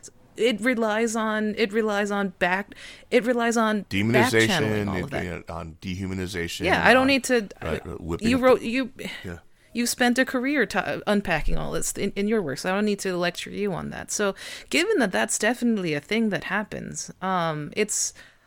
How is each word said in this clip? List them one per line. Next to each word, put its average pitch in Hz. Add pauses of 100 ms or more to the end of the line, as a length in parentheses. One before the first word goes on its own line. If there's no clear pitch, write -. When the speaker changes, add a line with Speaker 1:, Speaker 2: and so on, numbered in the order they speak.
(380)
Speaker 1:
It 220
relies 226
on, 214
it 208
relies 208
on 202 (100)
back, 185 (380)
it 233
relies 233
on 214
Speaker 2:
Demonization, 196
Speaker 1:
back-channeling 110
all 98
of 90
Speaker 2:
it, -
Speaker 1:
that. -
Speaker 2:
you 87
know, 85
on 82
dehumanization, 92
Speaker 1:
Yeah, 165
I 214
don't 262
Speaker 2:
on, 262
Speaker 1:
need 269
to, 233 (140)
Speaker 2:
right, -
Speaker 1:
uh, -
Speaker 2:
uh, -
whipping 113
Speaker 1:
you 254
Speaker 2:
up 240
Speaker 1:
wrote, 254
Speaker 2:
the -
Speaker 1:
you, 247 (340)
Speaker 2:
Yeah. 87 (340)
Speaker 1:
you 240
spent 240
a 262
career 262
t-, - (300)
unpacking 175
all 151
this -
in, -
in 202
your 214
work, 139
so 185
I 190
don't 208
need 202
to 185
lecture 175
you 196
on 151
that. -
So 196 (340)
given 359
that 214
that's 220
definitely 214
a 147
thing 220
that 170
happens, 156
um, 165
it's, - (320)